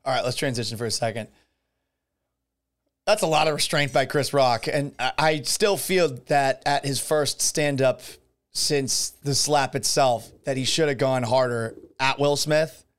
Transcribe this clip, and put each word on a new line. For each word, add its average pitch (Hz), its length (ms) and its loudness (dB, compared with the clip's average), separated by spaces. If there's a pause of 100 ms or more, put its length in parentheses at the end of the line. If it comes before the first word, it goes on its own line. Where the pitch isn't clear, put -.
All 135 80 0
right, 120 100 0
let's 127 140 -4
transition 117 400 -4
for 117 80 -6
a 110 60 -4
second. 110 360 -4 (1800)
That's 208 180 2
a 180 40 0
lot 156 220 4
of 151 40 0
restraint 143 380 0
by 135 140 2
Chris 135 280 -2
Rock. 127 340 2
And 143 300 -4
I, 127 200 -4
I 156 240 2
still 202 340 0
feel 175 320 0 (200)
that 139 380 0
at 143 200 0
his 139 160 -2
first 151 400 -2
stand-up 139 600 0 (520)
since - 560 -2
the 139 260 -4
slap 143 400 2
itself, 123 560 0 (140)
that 139 100 -4
he 131 80 -4
should 156 240 0
have 139 100 0
gone 131 260 0
harder 120 520 0 (240)
at 131 200 0
Will 143 180 2
Smith. 151 480 -2 (140)